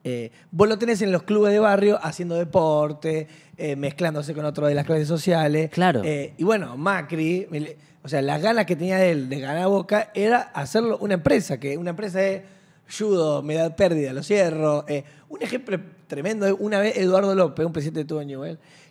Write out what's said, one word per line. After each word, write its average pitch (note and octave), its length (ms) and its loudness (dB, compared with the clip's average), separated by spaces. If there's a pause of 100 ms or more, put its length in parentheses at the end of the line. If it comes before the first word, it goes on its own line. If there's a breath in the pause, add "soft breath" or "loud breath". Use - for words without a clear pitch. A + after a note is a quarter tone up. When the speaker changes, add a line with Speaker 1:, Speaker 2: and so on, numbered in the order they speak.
Speaker 1:
eh, A#2+ 260 -6 (200 soft breath)
vos F#3 180 4
lo G#3+ 100 0
tenés A3+ 240 0
en G3 100 2
los F3 120 0
clubes G#3 280 4
de G#3 60 4
barrio G#3 440 4
haciendo E3+ 340 -6
deporte, D#3 920 0 (300 soft breath)
eh, D3+ 180 -4
mezclándose D3 560 -4
con D3+ 140 -6
otro D3 200 -2
de D3 80 4
las D3 120 0
clases D#3 200 0
sociales. D#3 640 2
Speaker 2:
Claro. F3+ 320 2
Speaker 1:
Eh, D3 360 -4
y D#3+ 60 -2
bueno, E3+ 340 0
Macri, E3 720 -2
me D3+ 100 -6
le-, D#3 180 -10 (240 soft breath)
o D3+ 60 -16
sea, C#3 120 -2
las D3 220 -2
ganas A3 240 2
que F3 100 -2
tenía F#3 260 0
él D3+ 280 2
de C#3 100 -6
ganar D3+ 280 -4
Boca G3+ 460 0
era A3 240 2 (140)
hacerlo A3 480 -2
una G3+ 140 -2
empresa, F3 440 2
que C#3 200 -6
una F3 120 -8
empresa F#3 280 -6
de F#3+ 260 -2 (540 soft breath)
judo, D#3+ 440 2
me D3+ 120 -4
da E3 200 0
pérdida, D#3+ 380 2
lo C#3 100 -8
cierro. D#3 640 2
Eh, C#3+ 160 -4 (260 soft breath)
un G4+ 120 -14
ejemplo A3 360 -4 (280)
tremendo, G3 500 -2
una G#3 240 0
vez G#3+ 180 0
Eduardo F#3+ 360 4
López, D#3+ 300 2
un E3 80 -2
presidente D#3+ 280 -4
de D3 40 -4
todo D3+ 180 -6
Newell, C#3+ 360 -10 (320 soft breath)